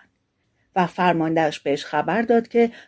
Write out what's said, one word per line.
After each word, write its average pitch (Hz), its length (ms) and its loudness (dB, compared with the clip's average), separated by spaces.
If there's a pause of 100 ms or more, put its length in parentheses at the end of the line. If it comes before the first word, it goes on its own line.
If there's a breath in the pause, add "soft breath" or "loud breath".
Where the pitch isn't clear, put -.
(760)
و 180 100 2
فرماندهش 165 720 0
بهش 147 240 -4
خبر 160 380 -2
داد 233 260 0
که 233 220 2 (180 loud breath)